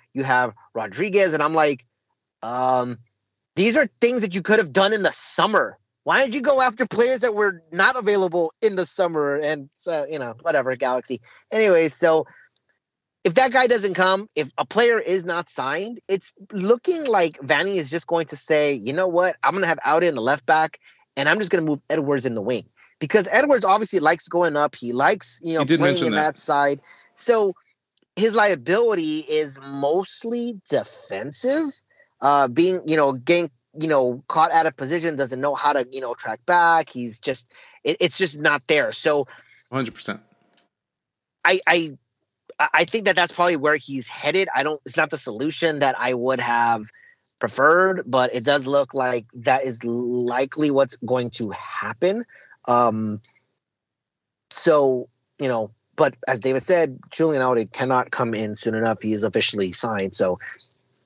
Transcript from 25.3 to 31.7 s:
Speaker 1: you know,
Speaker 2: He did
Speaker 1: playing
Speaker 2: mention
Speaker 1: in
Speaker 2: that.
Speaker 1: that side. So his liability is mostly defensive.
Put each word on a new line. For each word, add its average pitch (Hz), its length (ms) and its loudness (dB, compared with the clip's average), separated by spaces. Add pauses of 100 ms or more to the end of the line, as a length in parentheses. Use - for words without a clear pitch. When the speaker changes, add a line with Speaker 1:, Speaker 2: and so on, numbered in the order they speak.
Speaker 1:
you 165 100 -2
know, 160 60 0
Speaker 2:
He 143 60 0
did 160 120 2
Speaker 1:
playing 165 160 4
Speaker 2:
mention 170 140 0
Speaker 1:
in 110 80 0
Speaker 2:
that. 151 180 0
Speaker 1:
that - 20 -10
side. 143 440 0 (320)
So 214 420 2 (600)
his 208 180 0
liability 180 880 2 (100)
is 151 320 -2
mostly 185 920 -4 (140)
defensive. 190 1000 -2 (560)